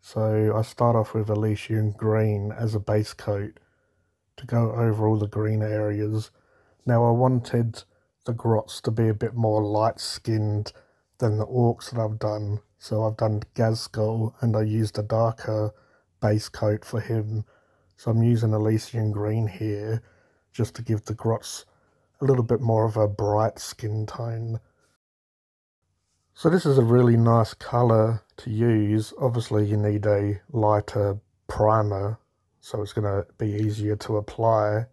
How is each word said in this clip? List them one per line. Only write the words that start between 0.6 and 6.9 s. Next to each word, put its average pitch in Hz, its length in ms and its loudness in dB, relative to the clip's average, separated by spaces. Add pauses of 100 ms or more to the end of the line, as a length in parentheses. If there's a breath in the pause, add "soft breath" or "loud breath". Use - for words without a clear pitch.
start 117 340 2
off 110 160 0
with 107 160 -2
Elysian 107 640 0
Green 107 680 0
as 113 160 -4
a 104 60 -2
base 107 320 -2
coat 101 480 -8 (760)
to 131 80 -18
go 117 260 0
over 110 340 2
all 110 120 4
the 104 100 -2
green 107 320 -2
areas. 107 720 -2 (560 soft breath)
Now 120 200 4